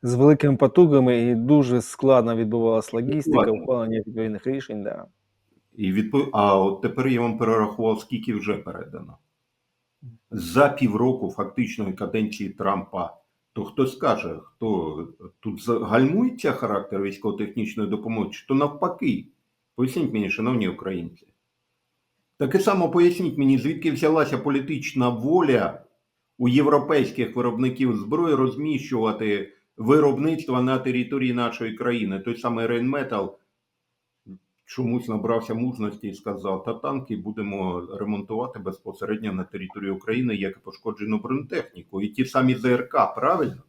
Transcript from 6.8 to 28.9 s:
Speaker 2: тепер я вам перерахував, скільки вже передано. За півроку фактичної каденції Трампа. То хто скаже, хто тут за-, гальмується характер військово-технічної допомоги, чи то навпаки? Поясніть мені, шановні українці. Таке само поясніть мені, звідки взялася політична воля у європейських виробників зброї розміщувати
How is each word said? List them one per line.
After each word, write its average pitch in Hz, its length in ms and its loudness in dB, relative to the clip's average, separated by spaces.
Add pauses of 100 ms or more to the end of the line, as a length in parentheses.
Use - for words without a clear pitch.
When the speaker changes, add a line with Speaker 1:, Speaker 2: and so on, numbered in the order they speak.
Speaker 2:
тепер 127 260 -2
я 120 120 2
вам 117 180 -2
перерахував, 110 640 0
скільки 113 340 -6
вже 104 200 -2
передано. - 640 -14 (1120)
За 107 380 2
півроку 120 600 0
фактичної 107 640 -4
каденції 104 580 -4
Трампа. 95 680 -4 (360)
То 104 120 -6
хто 131 220 -2
скаже, 110 560 -4
хто 85 680 -4 (320)
тут 101 220 -8
за-, 117 160 0
гальмується 139 760 0
характер 101 500 -4
військово-технічної 104 880 -6
допомоги, 107 400 -4
чи - 160 -18
то 135 80 -2
навпаки? 143 720 -2 (500)
Поясніть 131 360 -2
мені, 104 180 -2
шановні 110 380 -2
українці. 85 580 -8 (1120)
Таке 143 220 2
само 190 300 2
поясніть 175 480 4
мені, 135 200 4
звідки 151 320 -2
взялася 151 480 2
політична 135 680 0
воля 123 720 2 (580)
у 123 100 2
європейських 143 880 2
виробників 123 600 0
зброї 147 380 0
розміщувати 113 1160 0 (240)